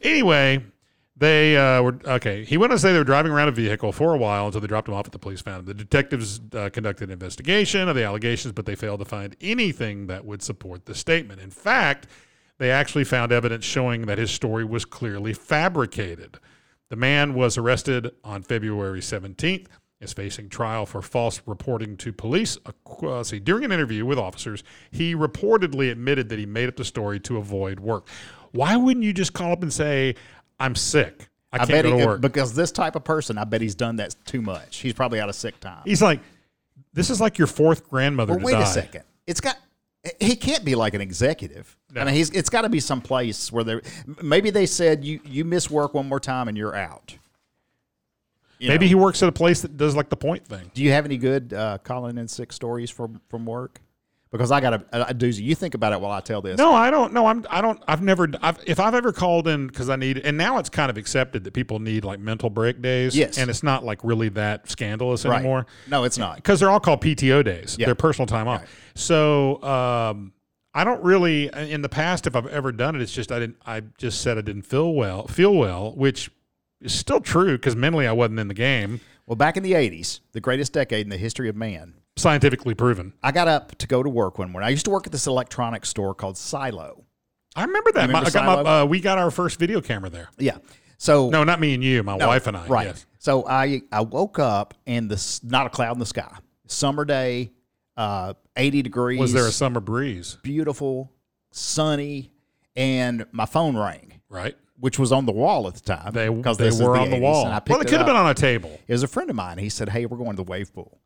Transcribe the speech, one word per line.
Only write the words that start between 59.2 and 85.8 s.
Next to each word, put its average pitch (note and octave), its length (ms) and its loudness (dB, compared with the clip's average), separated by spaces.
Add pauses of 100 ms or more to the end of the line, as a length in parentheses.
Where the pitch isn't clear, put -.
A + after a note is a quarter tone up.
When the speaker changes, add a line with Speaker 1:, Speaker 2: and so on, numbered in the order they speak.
Speaker 1:
in C#3+ 220 -2
'cause B2+ 200 -6
I C3+ 80 0
need, C3 220 0
and D3 180 -2
now A3+ 200 0
it's F3+ 120 -4
kind D3 200 0
of A2 60 -2
accepted A#2 480 -2
that F#2+ 100 -12
people A2+ 260 -4
need, A2 260 -2
like, G2 140 -6
mental A2 300 -2
break A#2 320 0
days. B2+ 360 0
Speaker 2:
Yes. D3 200 2
Speaker 1:
And B2+ 120 0
it's A2+ 140 -4
not, C3+ 200 2
like, G#2+ 200 -4
really A2+ 260 0
that G#2 400 -4
scandalous A#2+ 560 -4
Speaker 2:
Right. A#2+ 140 2
Speaker 1:
anymore. C3 260 0 (240)
Speaker 2:
No, C#3 160 2
it's B2 120 -2
not. F#2 280 -6
Speaker 1:
'Cause G3 160 6
they're G3 80 6
all G3+ 100 6
called D#3+ 220 2
P D#3+ 140 2
T C3 180 2
O D3 100 6
days. F2+ 340 -4
Speaker 2:
Yeah. G#2+ 100 2
Speaker 1:
They're A#2+ 80 4
personal D3+ 320 2
time A2+ 200 -2
off. A#2+ 140 -2
Speaker 2:
Right. - 80 -20 (240)
Speaker 1:
So, D3 680 2
um, A#2+ 680 -2 (420)
I D#3+ 120 2
don't A#3+ 180 -2
really, F3 440 4
in D3+ 340 -6
the C#3+ 80 -4
past, E3 380 -2
if C3+ 80 -2
I've A#2+ 120 -2
ever C3+ 240 -4
done B2+ 240 -2
it, C3 60 -4
it's A#2 100 -6
just, A#2 220 -6
I A#2+ 60 -4
didn't, A#2 260 -6
I A2 160 -8 (160)
just A#2 240 -6
said A#2 160 0
I G#2+ 40 -4
didn't G#2 200 -8
feel D#3+ 320 0
well, G#2 340 -2
feel G3 260 6
well, G#2+ 400 2
which C3+ 360 0 (500)
is B2 140 -8
still - 260 0
true E3+ 380 2
'cause A#2 180 0
mentally C#3+ 320 0
I A2 60 2
wasn't A2+ 260 2
in G#2 80 -4
the G2 60 -8
game. A2+ 480 -2 (260)
Speaker 2:
Well, A#2 80 -4
back D3+ 220 2
in F#3+ 60 -4
the F#3+ 100 2
eighties, F#2+ 480 0 (100)
the A2 80 -8
greatest C3 320 -2
decade A#2+ 340 -2
in G#2 40 -12
the G2 80 -8
history A2+ 320 -6
of G#2 80 -6
man. F2 380 -10 (220)
Speaker 1:
Scientifically C#3 560 4
proven. G#2 400 0 (100)
Speaker 2:
I C3+ 80 2
got E3+ 160 4
up D3+ 300 0
to - 100 -8
go B2+ 160 2
to C#3+ 60 -2
work A2+ 280 0
one F2+ 140 -6
morning. F#2+ 160 -4
I - 20 2
used C#3+ 160 0
to G#3+ 60 0
work G3 160 0
at D#3+ 60 -12
this C#3 140 -4
electronics A#2+ 600 -2